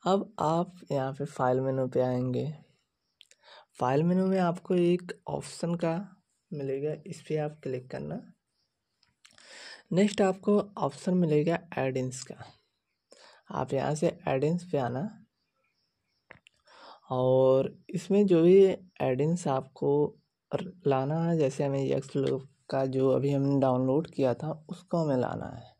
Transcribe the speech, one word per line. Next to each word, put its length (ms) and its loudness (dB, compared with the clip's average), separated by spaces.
अब 340 0
आप 340 0
यहाँ 220 -2
पे 140 -6
फाइल 340 0
मेनू 260 -2
पे 160 0
आएंगे। 480 -2
फाइल 240 2
मेनू 240 2
में 120 0
आपको 360 0
एक 360 2
ऑप्शन 480 -6
का 180 -2
मिलेगा, 400 -4
इस 160 -14
पे 160 -6
आप 260 -6
क्लिक 280 -8
करना। 300 -10
नेक्स्ट 300 2
आपको 360 0
ऑप्शन 360 -4
मिलेगा 460 2
एड-इन्स 460 -4
का, 120 -16
आप 220 -4
यहाँ 220 0
से 120 0
एड-इन्स 440 0
पे 60 -2
आना 260 -2
और 600 4
इसमें 380 2
जो 160 6
भी 140 8
एड-इन्स 460 0
आपको 460 -2
र-, 200 -6
लाना 340 0
है, 160 0
जैसे 260 0
हमें 180 0
एक्स 340 -2
लुकअप 320 -2
का 180 0
जो 240 2
अभी 200 0
हमने 280 2
डाउनलोड 480 2
किया 260 0
था 180 -6
उसको 280 -6
हमें 200 0
लाना 380 -4
है। 80 -16